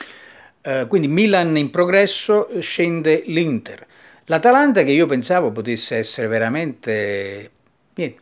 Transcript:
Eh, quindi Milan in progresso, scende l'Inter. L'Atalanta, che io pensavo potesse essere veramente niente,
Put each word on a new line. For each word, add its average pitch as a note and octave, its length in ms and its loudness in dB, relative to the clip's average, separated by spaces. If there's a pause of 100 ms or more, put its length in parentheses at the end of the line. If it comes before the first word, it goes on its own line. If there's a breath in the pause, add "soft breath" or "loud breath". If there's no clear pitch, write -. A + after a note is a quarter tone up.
(600 loud breath)
Eh, C3 280 -4
quindi E3 180 2
Milan F3 500 2
in C#3+ 140 -2
progresso, G3 800 2 (100)
scende D#3+ 680 0
l'Inter. D#3+ 600 -4 (380 soft breath)
L'Atalanta, A#3+ 580 4
che C3+ 80 2
io D#3 160 4
pensavo C#3 460 0
potesse A2+ 460 -6
essere A2+ 280 -6
veramente G#2+ 1200 -4 (480)
niente, D#3 240 -8